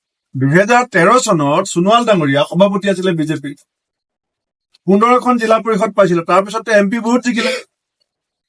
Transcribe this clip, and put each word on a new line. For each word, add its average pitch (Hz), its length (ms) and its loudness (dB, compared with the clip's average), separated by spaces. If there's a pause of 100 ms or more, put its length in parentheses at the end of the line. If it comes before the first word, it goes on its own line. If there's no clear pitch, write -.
(340)
দুহেজাৰ 190 500 2 (100)
তেৰ 175 140 2 (180)
চনত 165 460 0
সোণোৱাল 208 340 2
ডাঙৰীয়া 151 440 0
সভাপতি 196 420 0
আছিলে 185 280 -4
বিজেপি, 147 320 -6 (1300)
পোন্ধৰখন 240 540 2
জিলা 220 240 2
পৰিষদ 220 320 -2
পাইছিলে, 175 340 2
তাৰপিছতে 196 400 -2 (100)
এম 202 80 0
পি 233 180 -4
বহুত 240 180 0
জিকিলে। 233 280 -2 (960)